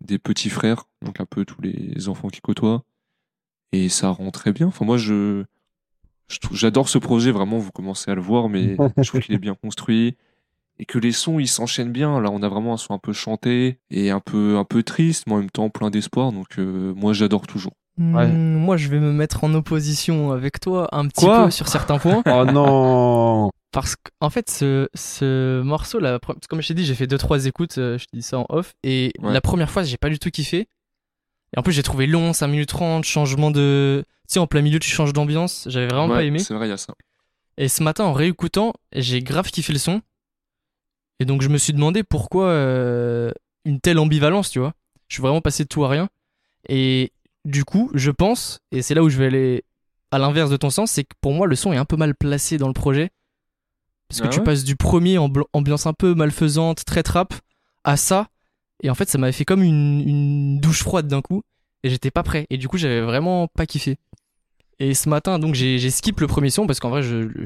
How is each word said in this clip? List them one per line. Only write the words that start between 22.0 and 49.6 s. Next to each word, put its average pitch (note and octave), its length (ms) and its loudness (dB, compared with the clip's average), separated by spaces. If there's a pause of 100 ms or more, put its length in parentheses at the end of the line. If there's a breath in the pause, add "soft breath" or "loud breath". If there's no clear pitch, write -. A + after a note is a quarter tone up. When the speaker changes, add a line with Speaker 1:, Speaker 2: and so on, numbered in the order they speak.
Speaker 2:
<laughs> - 40 2
Oh B2+ 160 6
non ! B2+ 1080 4 (220)
Speaker 3:
Parce - 240 -4
qu'en - 340 -6
fait, A#3 200 -4
ce, C3+ 440 0
ce C3 680 -2
morceau, D3+ 380 -4
la B2+ 200 0
pre-, - 160 -8 (140)
comme D#3+ 120 -4
je D3 60 -6
t'ai E3 60 -4
dit, F3 100 0
j'ai C3+ 120 0
fait C3 120 -2
deux, C3+ 100 0
trois C3+ 280 0
écoutes, E3 320 -4
euh, B2 200 -4
je A#2+ 80 -10
te - 100 -20
dis A#2 60 -8
ça B2+ 180 -6
en A#2+ 100 -4
off, E3+ 240 -4 (100)
et C3 380 -2
Speaker 1:
Ouais. G#2 100 -2
Speaker 3:
la C3 80 2
première D#3+ 320 0
fois, G3 120 -2
j'ai C3 140 -4
pas D3 120 -2
du D#3 100 -2
tout - 100 -4
kiffé. E3 380 -4 (880)
Et - 40 0
en B2 40 -4
plus, F3+ 80 2
j'ai C#3+ 120 0
trouvé C3+ 220 0
long, E3 280 2
cinq D3+ 160 -2
minutes D3 200 0
trente, D#3+ 360 -2
changement D3 440 0
de, C#3 540 2 (240)
tu - 60 -8
sais, F#3+ 60 2
en E3+ 80 2
plein D3 140 2
milieu, D3+ 180 2
tu - 100 -4
changes C#3+ 240 0
d'ambiance, D3+ 560 -2
j'avais B2+ 180 -2
vraiment C3+ 200 0
Speaker 1:
Ouais, A#2 120 2
Speaker 3:
pas - 60 2
aimé. D3 140 0
Speaker 1:
c'est F#3+ 140 -4
vrai, A2 140 -4
il G#2 40 -2
y - 20 -4
a G2 40 -6
ça. - 160 -14 (600)
Speaker 3:
Et C3+ 140 -2
ce - 120 -2
matin, D#3 220 0
en F#3 80 2
réécoutant, E3+ 600 0 (200)
j'ai B2+ 300 -2
grave C#3+ 280 -4
kiffé E3 200 -4
le C#3+ 80 0
son. F#3+ 220 -2 (1200)
Et C3 40 0
donc, C3+ 160 0
je C3+ 60 0
me D3 100 4
suis D3 140 0
demandé D#3 320 2
pourquoi, F#3 440 0
euh, B2 840 0 (320)
une C#3+ 160 -2
telle E3+ 200 4
ambivalence, D#3 500 2
tu - 100 -2
vois. C3+ 140 -2 (340)
Je - 80 -10
suis - 60 -8
vraiment C3+ 180 2
passé D#3 240 -2
de C#3+ 60 -4
tout D3 160 0
à - 40 0
rien. D#3 200 0 (580)
Et C3 460 0 (320)
du C#3+ 180 0
coup, G#3+ 300 0
je C#3 180 2
pense, F#3+ 480 0 (120)
et C3 100 -2
c'est D3 140 -2
là E3 80 6
où D#3+ 60 8
je C3 80 2
vais C3+ 100 4
aller C3 360 2 (480)